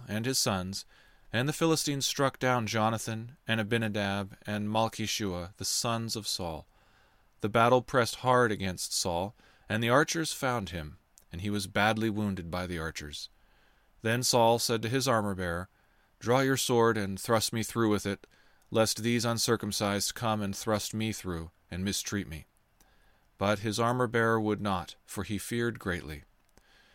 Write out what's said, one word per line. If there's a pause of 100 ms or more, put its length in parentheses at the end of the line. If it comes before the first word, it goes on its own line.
and
his
sons, (480)
and
the
Philistines
struck
down
Jonathan (100)
and
Abinadab (100)
and
Malchishua,
the
sons
of
Saul. (720)
The
battle
pressed
hard
against
Saul, (360)
and
the
archers
found
him, (340)
and
he
was
badly
wounded
by
the
archers. (720)
Then
Saul
said
to
his
armor-bearer, (500)
"Draw
your
sword
and
thrust
me
through
with
it, (420)
lest
these
uncircumcised
come
and
thrust
me
through (180)
and
mistreat
me." (880)
But
his
armor-bearer
would
not, (100)
for
he
feared
greatly. (680)